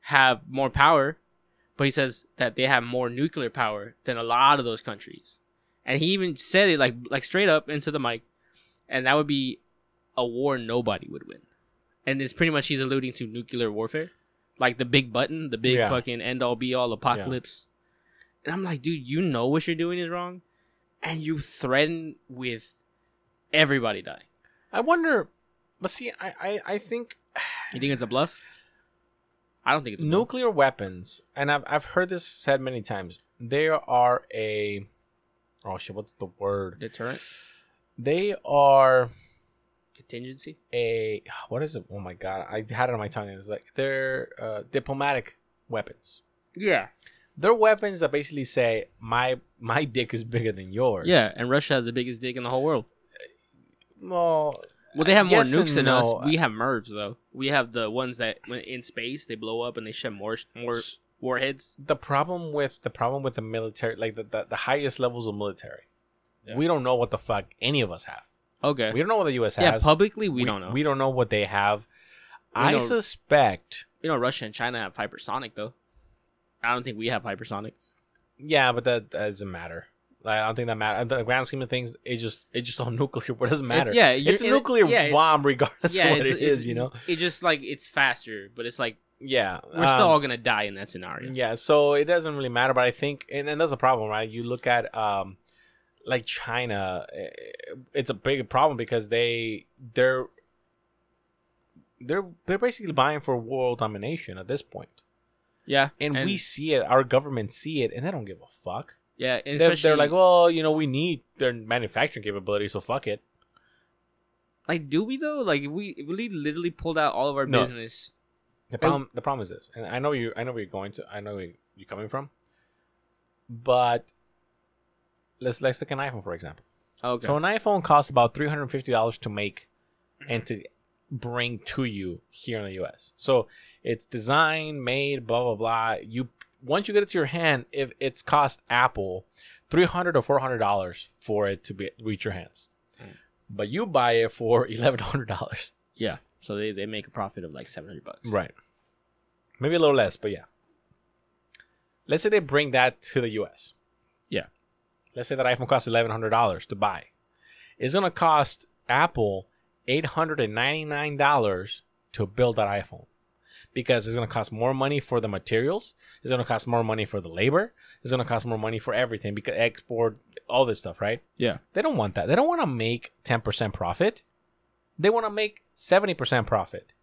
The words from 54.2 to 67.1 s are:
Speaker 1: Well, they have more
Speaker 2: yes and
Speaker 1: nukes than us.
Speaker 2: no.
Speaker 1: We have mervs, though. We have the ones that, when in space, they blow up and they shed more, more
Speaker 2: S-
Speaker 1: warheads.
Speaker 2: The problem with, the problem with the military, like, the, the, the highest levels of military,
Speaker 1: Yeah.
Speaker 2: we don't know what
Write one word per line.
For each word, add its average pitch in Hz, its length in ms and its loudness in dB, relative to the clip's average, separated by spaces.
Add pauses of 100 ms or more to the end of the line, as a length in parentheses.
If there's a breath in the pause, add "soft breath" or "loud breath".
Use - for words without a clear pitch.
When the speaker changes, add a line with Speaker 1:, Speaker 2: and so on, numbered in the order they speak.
Speaker 1:
Well, 151 80 2
they 190 120 6
have 202 120 8
more 208 120 8
Speaker 2:
yes 143 140 4
and 175 140 6
Speaker 1:
nukes 147 80 0
than 143 140 4
us. 123 160 6
Speaker 2:
no. 117 180 2
Speaker 1:
We 156 140 2
have 143 140 2
mervs, 113 380 -2
though. 104 280 -10 (160)
We 135 140 -6
have 131 260 0
the 113 160 -2
ones 123 280 -4
that, 113 300 -6
when 120 140 -10
in 123 220 -12
space, 123 420 -10
they 113 100 -10
blow 113 260 -6
up 120 160 -6
and 110 80 -10
they 107 60 -12
shed 110 220 -8
more, 107 240 -6 (180)
more 120 220 -4
Speaker 2:
S- - 220 -10 (200)
Speaker 1:
warheads. 131 580 -4
Speaker 2:
The 143 200 -2
problem 160 560 -2
with, 143 300 -2
the - 60 -4
problem 131 340 -2
with 131 120 -4
the 117 60 -6
military, 113 560 -6
like, 110 180 -4
the, 110 80 -10
the, 107 260 -6
the 104 60 -6
highest 139 440 0
levels 120 280 -2
of 104 80 -4
military, - 480 -8 (640)
Speaker 1:
Yeah. 127 80 -12
Speaker 2:
we 151 120 2
don't 156 160 0
know 127 120 4
what 120 160 0